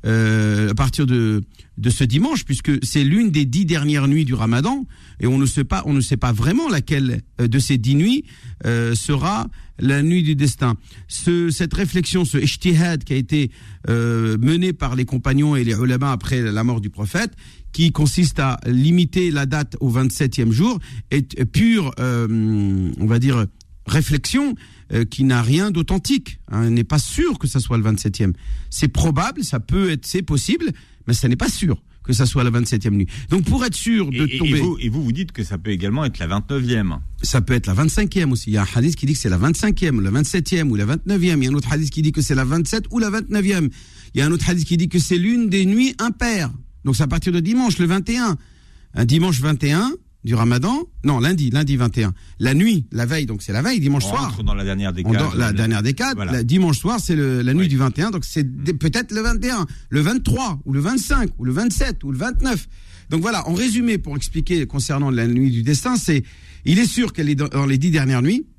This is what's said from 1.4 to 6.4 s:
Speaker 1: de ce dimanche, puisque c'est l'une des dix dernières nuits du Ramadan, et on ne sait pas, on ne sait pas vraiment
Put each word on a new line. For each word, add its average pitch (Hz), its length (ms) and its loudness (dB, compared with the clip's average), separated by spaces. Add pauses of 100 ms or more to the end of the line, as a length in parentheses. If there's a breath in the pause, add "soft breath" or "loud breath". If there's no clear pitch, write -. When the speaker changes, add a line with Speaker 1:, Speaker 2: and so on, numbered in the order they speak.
Speaker 1:
de 107 120 0
ce 131 160 2
dimanche, 185 400 0
puisque 143 260 -2 (140)
c'est 143 180 0
l'une 196 280 2
des 151 120 2
dix 139 220 0
dernières 147 420 0
nuits 156 160 2
du 127 100 -2
Ramadan, 131 520 0 (340 loud breath)
et 120 80 0
on 127 100 2
ne 135 80 2
sait 131 200 0
pas, - 200 -4
on 147 60 -2
ne 139 80 2
sait 131 160 0
pas 123 160 0
vraiment 175 380 2